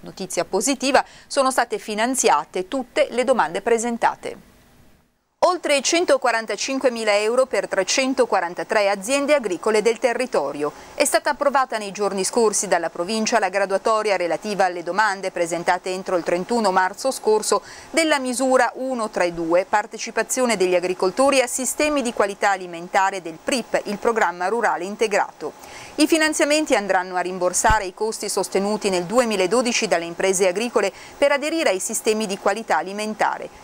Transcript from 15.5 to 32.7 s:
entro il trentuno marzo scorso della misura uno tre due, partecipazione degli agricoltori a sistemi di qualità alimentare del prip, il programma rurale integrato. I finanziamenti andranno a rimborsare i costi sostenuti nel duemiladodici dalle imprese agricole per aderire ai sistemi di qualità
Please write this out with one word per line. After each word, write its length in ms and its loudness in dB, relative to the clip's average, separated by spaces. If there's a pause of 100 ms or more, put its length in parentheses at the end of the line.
entro 260 -4
il 60 2
trentuno 500 0
marzo 380 0
scorso 540 0 (260)
della 300 2
misura 560 2
uno 340 -4
tre 240 0
due, 340 2
partecipazione 880 -2
degli 180 2
agricoltori 640 2
a 60 0
sistemi 560 -2
di 100 -4
qualità 380 0
alimentare 720 -2
del 200 -10
prip, 420 -2
il 120 -4
programma 500 0
rurale 360 0
integrato. 720 -2 (420)
I 120 4
finanziamenti 680 2
andranno 400 0
a 60 0
rimborsare 640 2
i 100 -10
costi 340 -4
sostenuti 600 0
nel 160 0
duemiladodici 840 0
dalle 180 0
imprese 420 0
agricole 460 0 (240)
per 140 4
aderire 380 0
ai 100 0
sistemi 480 -2
di 100 -4
qualità 400 0